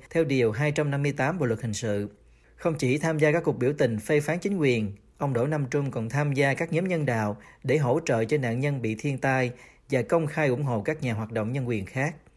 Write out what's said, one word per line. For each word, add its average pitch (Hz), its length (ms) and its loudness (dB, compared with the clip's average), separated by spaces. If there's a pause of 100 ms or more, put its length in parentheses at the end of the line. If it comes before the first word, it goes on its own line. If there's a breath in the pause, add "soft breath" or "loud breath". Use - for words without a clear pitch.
theo 165 140 2
Điều 127 280 4
hai 147 200 0
trăm 147 200 0
năm 139 120 0
mươi 143 140 0
tám 160 220 0
Bộ 139 60 2
Luật 110 160 0
Hình 113 120 -4
sự. 104 360 -2 (460 soft breath)
Không 165 220 -2
chỉ 131 200 2
tham 160 220 0
gia 151 120 6
các 165 120 2
cuộc 151 140 0
biểu 123 200 2
tình 113 220 2
phê 151 200 0
phán 156 200 -2
chính 196 180 -2
quyền, 120 340 2 (260)
ông 139 160 -2
Đỗ 120 140 2
Nam 151 240 0
Trung 143 200 0
còn 113 180 -6
tham 143 240 0
gia 139 200 2
các 165 200 -4
nhóm 180 140 0
nhân 165 180 0
đạo 107 320 0 (260 loud breath)
để 139 140 2
hỗ 139 280 2
trợ 113 200 2
cho 147 120 2
nạn 123 220 -2
nhân 139 220 -2
bị 113 140 -2
thiên 139 220 -4
tai 131 340 2 (380 loud breath)
và 127 120 2
công 160 260 2
khai 151 200 0
ủng 131 160 0
hộ 120 180 -2
các 151 220 -4
nhà 120 100 -2
hoạt 107 180 -6
động 110 200 -2
nhân 131 160 -4
quyền 107 180 -2
khác. 147 300 -4 (220 soft breath)